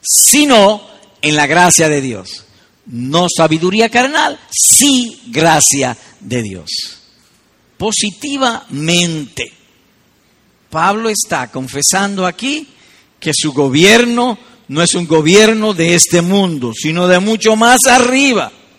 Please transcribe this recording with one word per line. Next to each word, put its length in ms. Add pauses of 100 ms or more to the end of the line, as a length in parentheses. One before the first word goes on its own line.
sino 840 (360)
en 160
la 100
gracia 400
de 140
Dios". 420 (420)
No 480
sabiduría 540
carnal, 500 (140)
sí 760
gracia 720 (220)
de 220
Dios. 280 (1080)
Positivamente, 1800 (1160)
Pablo 400
está 400
confesando 760
aquí 420 (520)
que 140
su 200
gobierno 840 (300)
no 140
es 140
un 120
gobierno 680
de 220
este 260
mundo, 520
sino 340
de 120
mucho 360
más 320
arriba. 640 (280)